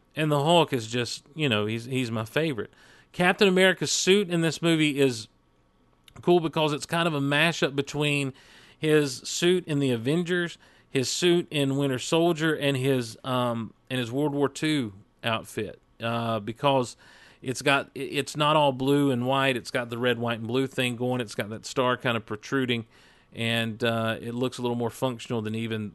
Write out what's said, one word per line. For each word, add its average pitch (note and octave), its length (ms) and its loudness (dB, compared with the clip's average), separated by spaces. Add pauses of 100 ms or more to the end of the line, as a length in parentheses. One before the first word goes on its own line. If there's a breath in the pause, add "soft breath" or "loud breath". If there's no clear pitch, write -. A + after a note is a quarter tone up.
(160 soft breath)
And D3+ 160 0
the C#3+ 120 4
Hulk D#3+ 300 4
is A2+ 140 -4
just, A#2 360 -6 (120)
you D#3 140 0
know, G#2+ 160 2
he's, A2+ 200 -4
he's B2+ 260 -4
my A2+ 140 -4
favorite. C#3+ 460 -4 (400 loud breath)
Captain F#3 360 4
America's F#3 440 4
suit F#3+ 380 4
in F3 120 0
this E3 200 0
movie D#3 380 2
is B2 280 2 (920)
cool F3+ 180 4
because D#3 340 0
it's D3+ 120 -6
kind E3+ 220 -2
of E3 60 0
a C#3+ 80 -2
mashup C#3+ 540 2
between C#3+ 580 -2 (440 loud breath)
his D3+ 400 2
suit F3 500 0
in D3 120 0
the C3+ 120 2
Avengers, E3 640 -2 (320 soft breath)
his C3 200 -2
suit F3 400 2
in C#3 280 0
Winter C#3 220 0
Soldier, D#3+ 540 2
and C#3+ 220 0
his, B2+ 480 0
um, A#2+ 500 -4 (160)
and B2+ 100 -4
his A#2 120 -4
World C#3+ 220 0
War C#3+ 160 2
Two C#3 440 -2 (300)
outfit, A2+ 560 -4 (220)
uh, A#2 380 -2
because B2 580 0 (440 loud breath)
it's C3+ 200 -8
got, C#3 340 0
it, - 40 -10
it's C3+ 360 -6
not D3+ 200 2
all D3 160 6
blue C#3 400 2
and B2 140 0
white. C3+ 300 2
It's G#2+ 160 -8
got B2 180 -4
the A#2+ 80 -6
red, A#2+ 220 0
white, A#2 200 -4
and A2+ 80 -8
blue C3 200 0
thing B2 280 -2
going. B2 260 -2
It's A2 140 -8
got G#2+ 140 -6
that A2 160 -12
star B2+ 320 0
kind A#2+ 200 0
of A2 80 -6
protruding, A#2+ 600 -2 (480 soft breath)
and, A2+ 500 -2
uh, A2+ 360 0
it A#2 140 -10
looks B2 240 -4
a B2+ 40 -8
little A#2+ 160 -2
more A#2 120 -2
functional A#2+ 520 -4
than G#2+ 140 -6
even A2 400 -6